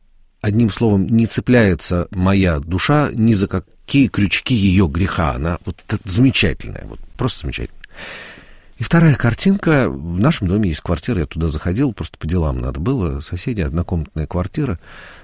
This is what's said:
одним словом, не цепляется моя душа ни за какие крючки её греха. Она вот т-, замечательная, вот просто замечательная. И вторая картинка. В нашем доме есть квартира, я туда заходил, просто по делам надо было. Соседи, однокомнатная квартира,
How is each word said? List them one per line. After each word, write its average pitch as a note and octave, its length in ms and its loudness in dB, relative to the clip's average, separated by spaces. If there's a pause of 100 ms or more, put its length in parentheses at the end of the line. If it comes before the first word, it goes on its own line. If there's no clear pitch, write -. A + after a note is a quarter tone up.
(420)
одним G#2+ 280 2
словом, G2+ 380 2
не A2+ 200 4
цепляется G2+ 840 2
моя F#2 480 2
душа F#2+ 540 0
ни A2+ 200 2
за G2 140 2
какие - 600 0
крючки - 480 0
её F#2+ 320 4
греха. D#2 460 -2
Она D2+ 320 -4
вот - 100 -8 (100)
т-, G#2+ 180 -6
замечательная, G2 800 0
вот A1 140 -14 (180)
просто - 240 -4
замечательная. - 420 -8 (920)
И A#2+ 60 -6
вторая E3 320 4
картинка. C#3 720 2
В D#2+ 300 -4
нашем A#2 280 2
доме G2+ 220 2
есть D2 120 -4
квартира, F2+ 380 -2
я D2+ 60 0
туда D#2+ 220 -4
заходил, F#2+ 460 -2
просто - 240 -10
по E2 100 -8
делам D#2 320 0
надо C2 200 -4
было. F2+ 400 -2
Соседи, G2+ 420 -6
однокомнатная D#2 640 -4
квартира, F2+ 520 -4 (440)